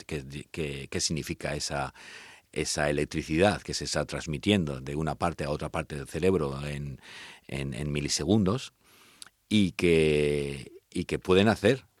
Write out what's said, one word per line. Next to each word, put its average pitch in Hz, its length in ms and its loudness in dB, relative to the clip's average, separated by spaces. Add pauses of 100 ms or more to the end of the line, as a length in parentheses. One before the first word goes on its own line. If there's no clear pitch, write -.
qué, 73 200 -6 (260)
qué, 69 400 -8
qué 90 100 -4
significa 73 540 -4
esa, 71 400 -4 (560)
esa 76 400 -2
electricidad 78 720 2
que 76 100 -8
se 73 120 -6
está 73 200 -2
transmitiendo 73 760 0
de 69 160 -8
una 76 180 -2
parte 80 300 -2
a 71 60 -2
otra 76 180 -4
parte 80 260 -6
del 69 140 -10
cerebro 78 580 0
en, 71 340 -8 (460)
en, 67 260 -6
en 71 200 -4
milisegundos, 87 800 2 (760)
y 101 240 4
que, 73 1000 2 (200)
y 90 120 -4
que 78 160 -4
pueden 92 280 6
hacer 110 380 2 (140)